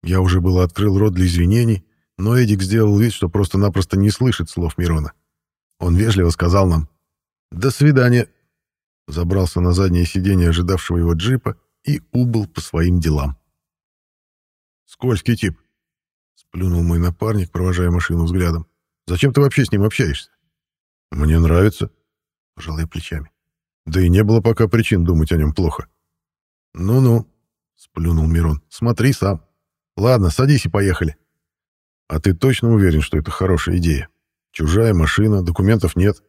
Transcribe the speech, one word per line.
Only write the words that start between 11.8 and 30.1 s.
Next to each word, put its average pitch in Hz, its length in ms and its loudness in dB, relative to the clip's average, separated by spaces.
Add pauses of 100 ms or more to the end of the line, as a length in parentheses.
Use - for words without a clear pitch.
и - 180 -4 (100)
убыл 117 340 -2
по - 140 -12
своим 87 400 0
делам. 73 380 -4 (1500)
«Скользкий 120 520 -4
тип», 92 220 -6 (760)
сплюнул 87 480 -4
мой 85 160 0
напарник, 92 520 -4
провожая 90 400 -2
машину 85 340 -2
взглядом. 85 420 -2 (400)
«Зачем 120 260 0
ты 139 80 2
вообще 139 240 2
с 101 60 -4
ним 101 140 0
общаешься?» 104 460 -4 (840)
«Мне 78 260 0
нравится», 85 520 0 (640)
пожал 78 240 -12
я 82 80 -6
плечами. 80 440 -12 (540)
«Да 85 160 -2
и 90 80 2
не 95 160 4
было 110 160 2
пока 113 260 0
причин 104 380 0
думать 82 260 0
о 87 60 0
нём 76 180 0
плохо». 85 340 -4 (840)
«Ну-ну», 117 520 2 (500)
сплюнул 82 500 -2
Мирон, 80 420 0
«смотри 117 440 -2
сам. 95 340 -4 (500)
Ладно, 101 340 2